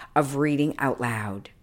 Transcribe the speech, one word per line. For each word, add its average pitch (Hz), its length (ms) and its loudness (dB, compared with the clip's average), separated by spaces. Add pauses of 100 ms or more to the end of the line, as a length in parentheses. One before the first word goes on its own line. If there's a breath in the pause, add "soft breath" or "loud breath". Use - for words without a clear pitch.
(140 loud breath)
of 143 220 2
reading 147 420 2
out 135 220 0
loud. 107 500 -4 (120)